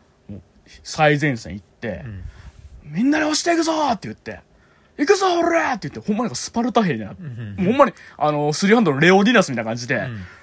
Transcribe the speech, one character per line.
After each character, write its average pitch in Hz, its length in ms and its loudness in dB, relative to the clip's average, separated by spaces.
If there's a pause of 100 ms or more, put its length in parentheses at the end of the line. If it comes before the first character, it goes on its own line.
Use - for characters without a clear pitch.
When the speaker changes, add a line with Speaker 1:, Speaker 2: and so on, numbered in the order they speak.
(280)
Speaker 1:
も 101 120 -16
う - 20 -20 (420)
最 151 340 2
前 139 200 -2
線 110 160 -12
行 101 100 -14
っ - 20 -20
て、 95 380 -12
Speaker 2:
う 123 60 -14
ん。 95 140 -14 (600)
Speaker 1:
「み 151 180 -6
ん 269 100 4
な 311 80 2
で 311 40 0
押 302 100 0
し 302 100 2
て 349 100 2
い - 20 2
く 330 80 2
ぞ 320 80 0
ー！」 302 240 0
っ 190 40 -12
て - 100 -12
言 - 20 -10
っ 220 60 -14
て、 - 240 -14 (580)
「行 285 80 -2
く 415 80 8
ぞ、 370 240 2
俺 330 240 2
ー！」 285 80 -2
っ 220 80 -4
て 151 80 -8
言 - 100 -10
っ 110 60 -12
て、 - 20 -16
ほ 214 80 0
ん 202 40 -4
ま 247 60 -2
な 220 40 -2
ん - 40 -4
か 123 40 -6
ス - 160 -2
パ 233 120 -2
ル 226 100 -2
タ 233 100 4
兵 160 120 0
に 110 40 -6
な 101 140 -10
っ - 20 -18
て、 - 60 -18
Speaker 2:
う - 20 -16
ん 156 40 -10
う - 20 -10
ん 110 300 -12
う - 20 0
ん。 - 20 0
Speaker 1:
も - 0 -
う - 40 0
ほ 208 40 2
ん 262 60 0
ま 285 80 8
に、 208 80 -2 (240)
あ 151 120 2
の、 147 220 -2
ス 190 160 0
リ 202 60 4
ー - 20 6
ハ 247 60 6
ン - 20 4
ド 156 100 2
の 131 60 -2
レ 175 120 6
オ 196 120 4
デ 196 80 2
ィ - 20 2
ナ 214 80 4
ス 143 100 0
み 123 40 -6
た 117 60 -4
い - 20 -4
な 110 60 -6
感 113 80 -6
じ 120 100 -10
で、 135 80 -2
Speaker 2:
う 107 60 -2
ん。 104 200 -8 (220)